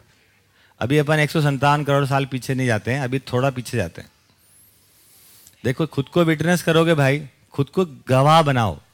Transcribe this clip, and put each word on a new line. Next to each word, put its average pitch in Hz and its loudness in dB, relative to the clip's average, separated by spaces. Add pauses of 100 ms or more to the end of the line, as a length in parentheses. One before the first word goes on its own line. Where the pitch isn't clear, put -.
(800)
अभी 135 0
अपन 151 0
एक 151 0
सौ 165 -2
संतावन 143 2
करोड़ 139 0
साल 139 -2
पीछे 131 -8
नहीं 127 -2
जाते 113 -2
हैं, 139 -4
अभी 127 -4
थोड़ा 127 -2
पीछे 123 -10
जाते 87 -6
हैं। - -20 (1600)
देखो, 135 -2
खुद - -6
को 175 2
विटनेस 160 0
करोगे 165 2
भाई, 143 0 (240)
खुद 139 -2
को 190 -2
गवाह 143 4
बनाओ। 117 0 (140)